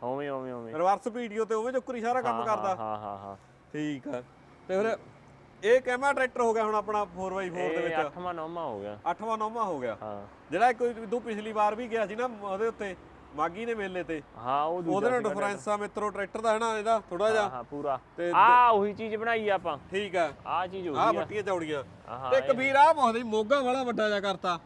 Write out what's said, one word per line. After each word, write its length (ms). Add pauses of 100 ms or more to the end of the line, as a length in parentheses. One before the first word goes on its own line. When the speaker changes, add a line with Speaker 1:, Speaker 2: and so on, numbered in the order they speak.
Speaker 1:
ਉਵੇਂ, 280
ਉਵੇਂ, 220
ਉਵੇਂ। 220
Speaker 2:
ਰਿਵਰਸ 340
ਪੀ 200
ਟੀ 100
ਓ 60
ਤੇ 100
ਉਵੇਂ 180
ਜੁੱਕਰੀ 280
ਸਾਰਾ 220
ਕੰਮ 180
Speaker 1:
ਹਾਂ, 60
ਹਾਂ, 100
Speaker 2:
ਕਰਦਾ। 120
Speaker 1:
ਹਾਂ, 300
ਹਾਂ, 200
ਹਾਂ। 180 (360)
Speaker 2:
ਠੀਕ 360
ਆ। 140 (460)
ਤੇ 140
ਫਿਰ 160 (680)
ਇਹ 160
ਕਿੰਨਾ 320
ਟਰੈਕਟਰ 280
ਹੋ 140
ਗਿਆ 100
ਹੁਣ 100
ਆਪਣਾ 300
ਫੋਰ 300
ਬਾਈ 160
ਫੋਰ 80
ਦੇ 60
Speaker 1:
ਇਹ 180
Speaker 2:
ਵਿੱਚ? 180
Speaker 1:
ਅੱਠਵਾਂ 340
ਨੌਵਾਂ 300
ਹੋ 160
ਗਿਆ। 180 (120)
Speaker 2:
ਅੱਠਵਾਂ 280
ਨੌਵਾਂ 260
ਹੋ 160
ਗਿਆ। 220
Speaker 1:
ਹਾਂ। 240 (240)
Speaker 2:
ਜਿਹੜਾ 220
ਕੋਈ 220 (160)
ਤੂੰ 120
ਪਿਛਲੀ 300
ਵਾਰ 220
ਵੀ 140
ਗਿਆ 180
ਸੀ 100
ਨਾ 120 (140)
ਉਹਦੇ 240
ਉੱਤੇ, 300 (400)
ਮਾਘੀ 280
ਦੇ 100
ਮੇਲੇ 280
ਤੇ। 200 (160)
Speaker 1:
ਹਾਂ, 260
ਉਹ 180
ਦੂਜਾ 140
Speaker 2:
ਉਹਦੇ 140
ਨਾਲ 100
Speaker 1:
ਸੀਗਾ 100
Speaker 2:
ਡਿਫਰੈਂਸ 380
ਆ 80
ਮਿੱਤਰੋ 340
ਟਰੈਕਟਰ 300
ਦਾ 120
ਹੈ 60
ਨਾ 200
ਇਹਦਾ 320
ਥੋੜਾ 200
ਜਿਹਾ। 120
Speaker 1:
ਹਾਂ, 80
ਹਾਂ, 140
ਪੂਰਾ। 360 (160)
Speaker 2:
ਤੇ 180
Speaker 1:
ਆਹ 380
ਉਹੀ 220
ਚੀਜ਼ 220
ਬਣਾਈ 320
ਆ 60
ਆਪਾਂ। 240 (120)
Speaker 2:
ਠੀਕ 260
ਆ। 160 (140)
Speaker 1:
ਆਹ 200
ਚੀਜ਼ 220
ਉਹੀ 100
Speaker 2:
ਆਹ 100
Speaker 1:
ਆ। 40
Speaker 2:
ਫੱਟੀਆਂ 300
ਚੌੜੀਆਂ। 420 (240)
Speaker 1:
ਹਾਂ, 220
Speaker 2:
ਤੇ 60
Speaker 1:
ਇਹ 60
Speaker 2:
ਕਬੀਰ 340
ਆਹ 180
ਬਹੁਤ 220
ਹੀ 60
ਮੋਗਾ 380
ਵਾਲਾ 220
ਵੱਡਾ 260
ਜਿਹਾ 120
ਕਰਤਾ। 460